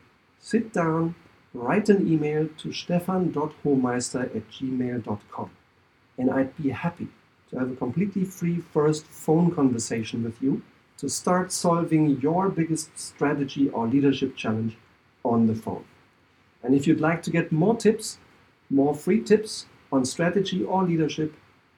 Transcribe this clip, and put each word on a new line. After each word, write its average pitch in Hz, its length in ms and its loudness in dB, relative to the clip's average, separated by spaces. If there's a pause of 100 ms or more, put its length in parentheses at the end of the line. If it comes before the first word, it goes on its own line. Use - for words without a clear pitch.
(380)
sit 220 320 -2
down, 165 440 0 (400)
write 151 340 0
an 196 180 4
email 156 420 0 (100)
to 160 140 -10
stefan 175 600 -2
dot 151 220 -2 (100)
hohmeister 123 600 0 (120)
at 107 140 -8
gmail 127 520 -4
dot 107 280 -6
com, 101 200 -10 (680)
and 127 120 0
I'd 131 280 0
be 147 100 -2
happy - 400 -4 (400)
to - 100 -8
have 127 140 -2
a - 40 -8
completely 185 480 -2
free 170 360 -4
first 151 460 0
phone 165 440 2
conversation 117 720 0
with 113 180 -6
you 139 220 0 (360)
to 139 100 -6
start 180 420 0
solving 160 720 2
your 170 300 2
biggest 160 460 -4
strategy 143 760 -2
or 117 180 -2
leadership 135 480 2
challenge 113 400 -2 (480)
on 117 220 4
the 110 80 2
phone. 104 300 -8 (800)
And 131 120 2
if 139 120 2
you'd 160 140 4
like 165 220 0
to - 80 -6
get 165 200 0
more 180 240 2
tips, - 440 0 (500)
more 139 260 2
free 220 280 0
tips - 440 0 (240)
on 131 140 2
strategy 180 580 -2
or 185 220 0
leadership, 156 500 -2 (440)